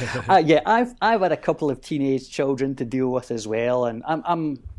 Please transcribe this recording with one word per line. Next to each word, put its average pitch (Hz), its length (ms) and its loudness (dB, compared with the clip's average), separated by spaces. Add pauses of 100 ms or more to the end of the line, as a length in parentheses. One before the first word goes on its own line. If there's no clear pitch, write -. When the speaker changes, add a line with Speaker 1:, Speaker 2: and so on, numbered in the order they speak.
Speaker 1:
<laughs> 123 280 -4
Speaker 2:
Uh, 190 80 8
yeah, 156 280 6
I've, 240 360 2
I've 220 200 2
had 180 100 2
a 151 60 0
couple 160 320 -2
of 127 120 -4
teenage 135 480 -2
children 135 460 -2
to 131 100 -4
deal 131 240 -2
with 127 220 -4
as 110 160 -6
well, 120 380 0
and 117 220 -6
I'm, 156 180 -2
I'm 160 320 -2 (220)